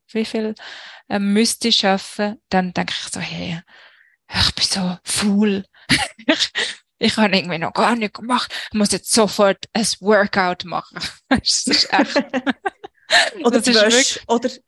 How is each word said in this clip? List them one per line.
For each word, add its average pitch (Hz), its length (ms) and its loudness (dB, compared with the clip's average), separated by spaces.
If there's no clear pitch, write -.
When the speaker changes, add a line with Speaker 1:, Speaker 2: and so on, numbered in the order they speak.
Speaker 1:
wie 220 140 -2
viel, 220 300 -4
äh, 202 100 0
müsste 208 500 2
ich 214 80 4
schaffen, 208 600 0
dann 185 240 0
denke 175 240 -4
ich - 140 -12
so, - 80 -8
„Hey, 170 420 -8
ich - 220 0
bin - 100 -2
so 180 380 -2
faul.“ 202 600 0
<laughs> - 380 -4
Ich, - 240 0
ich 226 180 0
habe 208 180 4
irgendwie 175 220 -2
noch 165 160 -4
gar 220 220 2
nichts 214 240 -6
gemacht. 240 340 -4
Ich 220 60 -4
muss 208 140 2
jetzt - 220 -6
sofort 202 600 2
ein 214 120 0
Workout 190 640 2
machen. 160 340 -8
<laughs> - 140 -12
Das - 380 0
ist - 260 2
echt - 300 2
Speaker 2:
<laughs> 622 340 2
Oder 247 160 4
Speaker 1:
das 220 80 -2
ist - 0 -
Speaker 2:
die 247 60 4
Wäsche, 233 460 4
Speaker 1:
wirklich - 80 -16
Speaker 2:
oder 240 220 0